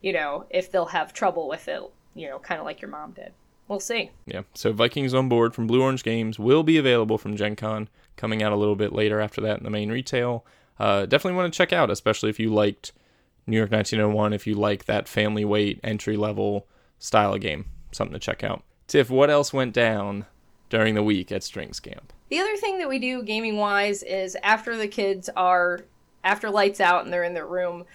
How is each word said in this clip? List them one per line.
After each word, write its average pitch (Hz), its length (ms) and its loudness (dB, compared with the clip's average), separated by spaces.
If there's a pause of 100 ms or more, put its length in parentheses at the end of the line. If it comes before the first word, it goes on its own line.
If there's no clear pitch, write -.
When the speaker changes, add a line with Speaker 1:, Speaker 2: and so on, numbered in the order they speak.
Speaker 1:
you 185 140 -2
know, 147 340 -4
if 180 240 -2
they'll 180 140 2
have 160 260 -2
trouble 175 360 -2
with 156 200 -8
it, - 140 -6 (320)
you 156 160 -14
know, 135 80 -12
kinda 160 240 -8
like 156 180 -12
your - 100 -14
mom 151 220 -14
did. - 220 -20 (340)
We'll 202 120 -6
see. 233 300 -6 (160)
Speaker 2:
Yeah, 92 160 -10 (100)
so - 220 -2
Vikings 123 400 0
on 131 160 2
Board 117 240 4
from 113 120 -4
Blue 123 160 4
Orange 131 200 0
Games 113 360 -2
will 139 240 6
be 160 140 4
available 120 400 4
from 104 180 -6
Gen 104 220 -2
Con, 107 320 -4 (260)
coming 110 280 -2
out 107 100 2
a 104 40 2
little 104 200 2
bit 104 160 0
later 107 280 2
after 107 200 -4
that 107 160 0
in - 80 -10
the 113 60 -8
main 104 200 -4
retail. 120 540 -4 (340)
Uh, 101 280 2
definitely 180 300 2
wanna 180 140 0
check 180 220 0
out, 151 180 4
especially 107 380 0
if 107 100 -2
you 110 140 0
liked 104 400 2 (540)
New 110 100 0
York 107 140 2
nineteen 110 300 0
oh 107 100 4
one, 107 240 2
if 101 120 -6
you 107 80 -2
like 101 300 0
that 104 240 -2
family 107 380 0
weight, 104 360 2
entry-level 104 840 -2 (320)
style 104 360 4
of 101 60 -4
game. 76 240 -6 (260)
Something - 220 -6
to - 80 -10
check - 240 -6
out. - 180 -6 (240)
Tiff, 131 220 4
what 135 220 6
else 147 240 2
went 127 180 -2
down 104 540 0 (420)
during 110 260 2
the 104 80 2
week 101 300 0
at 95 100 -4
Strings - 380 -12
Camp? - 320 -18 (160)
Speaker 1:
The 311 120 -2
other 415 180 -2
thing 392 200 -4
that 320 100 -4
we 269 100 -2
do 254 240 -4
gaming-wise 208 800 0
is 190 400 -4
after 220 340 2
the 214 120 -2
kids 196 480 -4
are, 180 440 4 (420)
after 208 280 0
lights 202 300 2
out 180 240 4
and 170 80 -10
they're 175 120 0
in 175 100 -4
their 156 120 -6
room, 175 380 -4 (100)